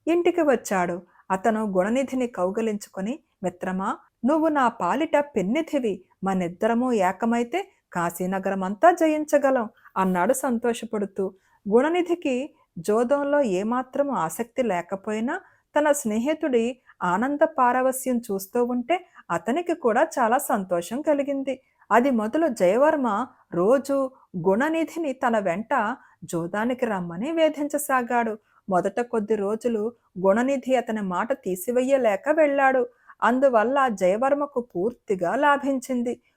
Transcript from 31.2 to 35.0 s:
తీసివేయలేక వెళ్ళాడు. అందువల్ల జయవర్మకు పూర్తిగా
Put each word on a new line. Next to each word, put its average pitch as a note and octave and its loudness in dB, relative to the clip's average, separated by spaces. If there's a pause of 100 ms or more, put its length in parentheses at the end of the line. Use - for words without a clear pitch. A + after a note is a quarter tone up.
తీసివేయలేక B3 0
వెళ్ళాడు. C#4 4 (360)
అందువల్ల B3+ 4
జయవర్మకు B3+ 0
పూర్తిగా F#3 -4